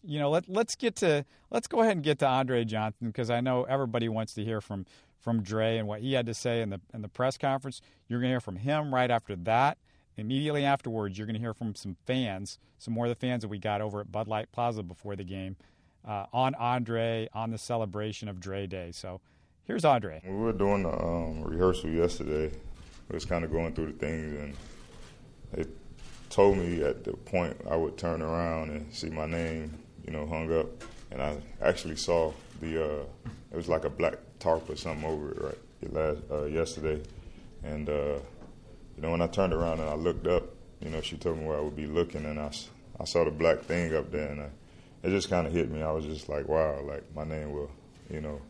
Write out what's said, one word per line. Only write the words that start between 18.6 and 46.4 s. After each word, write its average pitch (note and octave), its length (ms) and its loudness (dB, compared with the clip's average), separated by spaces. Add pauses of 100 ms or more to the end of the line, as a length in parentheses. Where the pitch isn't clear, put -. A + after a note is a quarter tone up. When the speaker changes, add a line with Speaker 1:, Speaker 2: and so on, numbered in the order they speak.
Speaker 1:
Day. F2 240 -8
So F#2 280 -10 (440)
here's G3+ 200 -2
Andre. G2 400 4
Speaker 2:
We F#2+ 100 -6
were A2+ 180 2
doing G2 320 4
the, E2+ 60 2 (140)
um, E2 380 0
rehearsal E2 480 4
yesterday. D#2 680 2 (520)
We - 60 -6
was D#2+ 100 -4
kinda E2+ 240 0
going D#2+ 260 0
through D#2 180 -2
the - 60 -12
things, D#2 420 -2
and C#2+ 160 -8 (960)
they E2+ 120 -2 (680)
told G2 280 10
me F2 240 0
at - 220 0
the - 80 -4
point - 440 0 (120)
I E2 80 2
would D#2+ 200 2
turn E2 260 -2
around E2 480 0
and D2+ 220 -8
see D#2+ 180 -6
my D#2 160 -4
name, D#2+ 520 -2 (260)
you D#2+ 80 -8
know, D2+ 140 -4
hung D#2+ 260 -2
up. D#2+ 140 4 (440)
And B1+ 120 -4
I D2 140 0 (240)
actually D#2+ 360 2
saw E2 360 2 (280)
the, D#2+ 240 -2
uh, D2+ 200 -4 (480)
it - 40 -6
was E2+ 120 -6
like D#2+ 160 2
a D2 60 0
black D2 280 0 (220)
tarp E2 280 2
or D2+ 80 -4
something D#2 320 -4
over D2+ 220 -2
it, - 120 -6
right, - 500 -8
last, D2+ 260 2 (120)
uh, D2+ 160 0
yesterday. D#2 540 0 (600)
And, D2+ 260 -4
uh, D2 300 0 (800)
you C#2+ 60 -8
know, D#2+ 100 0
when E2+ 100 2
I E2+ 60 4
turned F#2 240 2
around D#2+ 280 2
and D#2 80 -2
I D2 60 -2
looked E2 320 0
up, F2 180 4 (360)
you D#2 100 -6
know, D#2+ 100 -2
she D#2+ 160 -6
told E2 220 -2
me D#2 80 -4
where D#2 100 0
I D2 40 0
would D2 160 -2
be D2+ 100 -4
looking, D#2+ 380 0
and D2+ 160 -4
I D2 60 -4
s-, - 220 -8 (320)
I - 40 -2
saw E2+ 200 4
the D#2 60 4
black D#2+ 320 6
thing E2+ 320 0
up D#2 160 0
there, D2 180 -2
and D2 120 -6
I, D2 100 -8 (520)
it F2+ 80 0
just F#2+ 180 2
kinda F2 220 4
hit D#2+ 200 2
me. D#2 120 -4
I D#2 100 0
was D#2 120 0
just D2+ 240 -6
like, D2 200 -2